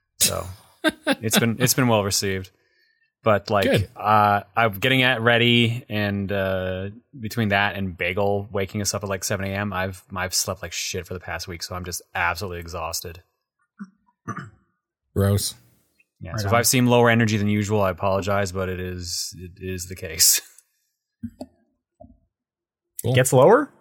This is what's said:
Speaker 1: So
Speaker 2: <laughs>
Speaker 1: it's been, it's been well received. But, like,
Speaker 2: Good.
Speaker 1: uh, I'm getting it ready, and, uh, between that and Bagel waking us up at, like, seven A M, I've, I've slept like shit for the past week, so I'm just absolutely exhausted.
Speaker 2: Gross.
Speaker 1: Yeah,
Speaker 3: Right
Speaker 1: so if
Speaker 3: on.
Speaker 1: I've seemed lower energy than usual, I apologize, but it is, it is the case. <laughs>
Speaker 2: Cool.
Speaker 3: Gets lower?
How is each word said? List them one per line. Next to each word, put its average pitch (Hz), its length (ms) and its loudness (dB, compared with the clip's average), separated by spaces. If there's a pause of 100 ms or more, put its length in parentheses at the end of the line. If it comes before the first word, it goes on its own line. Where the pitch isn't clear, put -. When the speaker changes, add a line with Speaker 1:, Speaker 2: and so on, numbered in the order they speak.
(200)
Speaker 1:
So 87 260 -2 (380)
Speaker 2:
<laughs> - 0 - (220)
Speaker 1:
it's 269 340 -2
been, 117 180 2
it's 123 160 2
been 127 140 2
well 107 160 4
received. 98 460 -4 (720)
But, 107 260 2
like, 101 140 2
Speaker 2:
Good. 180 320 2
Speaker 1:
uh, 104 460 4 (120)
I'm 113 240 0
getting 131 220 2
it 127 200 2
ready, 117 680 4
and, 101 420 -2
uh, 95 600 -2 (280)
between 110 300 -4
that 101 260 2
and 95 240 -6
Bagel 101 540 -2
waking 98 280 -4
us 101 140 -4
up 101 80 -6
at, 104 60 -6
like, 98 160 -6
seven 98 220 -4
A - 20 -6
M, 101 240 -6
I've, 92 320 -6 (100)
I've 92 200 -6
slept - 280 -4
like 85 100 -12
shit - 320 -8
for - 100 -12
the 87 60 -10
past 82 280 -10
week, 87 160 -12
so 90 100 -10
I'm 87 100 -10
just 87 160 -10 (140)
absolutely 87 460 -4
exhausted. 82 640 -10 (1900)
Speaker 2:
Gross. 98 380 2 (640)
Speaker 1:
Yeah, 87 100 -14
Speaker 3:
Right 85 100 -6
Speaker 1:
so 101 60 -4
if 98 80 -2
Speaker 3:
on. 120 60 6
Speaker 1:
I've 117 60 2
seemed 123 220 4
lower 120 220 6
energy 113 260 4
than 101 120 0
usual, 104 340 0
I 95 80 2
apologize, 98 600 0
but 92 180 -4
it 90 100 -8
is, 90 580 -8
it 87 140 -16 (100)
is 92 260 -8
the 92 80 -12
case. 80 500 0
<laughs> - 40 -20 (2500)
Speaker 2:
Cool. 117 120 0
Speaker 3:
Gets 131 200 2
lower? 202 360 6 (100)